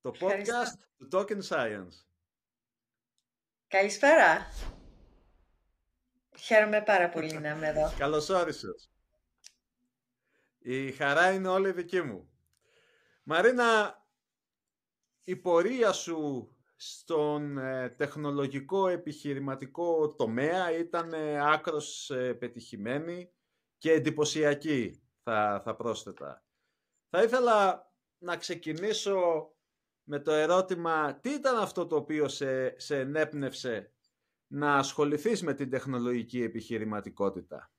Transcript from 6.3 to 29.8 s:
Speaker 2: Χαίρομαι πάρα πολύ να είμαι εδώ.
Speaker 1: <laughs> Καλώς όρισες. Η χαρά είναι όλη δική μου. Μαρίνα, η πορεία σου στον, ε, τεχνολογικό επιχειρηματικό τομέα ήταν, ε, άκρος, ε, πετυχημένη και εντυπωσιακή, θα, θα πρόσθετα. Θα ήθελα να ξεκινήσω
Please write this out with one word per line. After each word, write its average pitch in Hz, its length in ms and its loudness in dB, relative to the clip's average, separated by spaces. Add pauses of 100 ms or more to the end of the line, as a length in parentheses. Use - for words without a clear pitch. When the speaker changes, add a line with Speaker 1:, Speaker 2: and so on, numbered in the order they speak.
Speaker 2:
Χαίρομαι 214 440 4
πάρα 185 260 4
πολύ 156 240 -4
να 151 180 -6
είμαι 156 180 -4
εδώ. 151 260 0
Speaker 1:
<laughs> - 40 -8
Καλώς 147 300 0
όρισες. 160 640 -2 (1700)
Η 131 340 -6
χαρά 151 380 4
είναι 190 180 -2
όλη 190 240 2
δική 175 300 -4
μου. 101 280 -10 (920)
Μαρίνα, 220 800 2 (1200)
η 180 120 -6
πορεία 190 560 4
σου 147 580 -6 (260)
στον, 147 840 -2
ε, 131 320 -4
τεχνολογικό 143 1000 -2
επιχειρηματικό 147 1300 -2
τομέα 160 640 0
ήταν, 170 340 -4
ε, 151 400 0
άκρος, 151 580 -2
ε, 127 240 -2
πετυχημένη 123 1000 -8 (460)
και 160 140 4
εντυπωσιακή, 147 1080 2 (280)
θα, 104 380 0
θα 113 120 -4
πρόσθετα. 98 680 -8 (680)
Θα 180 120 4
ήθελα 214 680 4 (300)
να 175 180 -6
ξεκινήσω 170 1120 -2 (540)